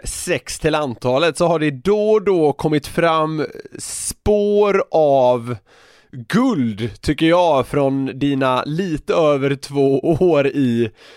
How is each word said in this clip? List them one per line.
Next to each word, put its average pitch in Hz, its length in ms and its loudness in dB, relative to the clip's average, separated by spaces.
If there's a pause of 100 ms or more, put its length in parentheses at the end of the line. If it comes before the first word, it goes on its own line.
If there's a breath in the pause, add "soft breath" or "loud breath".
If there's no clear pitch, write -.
sex - 540 -6
till 156 160 -2
antalet, 143 600 -2
så 175 100 2
har 170 120 2
det 151 120 0
då 208 400 0
och 214 120 4
då 170 300 2
kommit 151 340 -2
fram 156 600 0 (320)
spår 208 1120 0
av 123 680 2 (560 soft breath)
guld, 123 880 -2
tycker 156 260 0
jag, 165 400 2
från 135 520 -2
dina 131 480 0
lite 156 480 -4
över 143 400 2
två 139 460 0
år 160 460 2
i 120 440 0 (260 loud breath)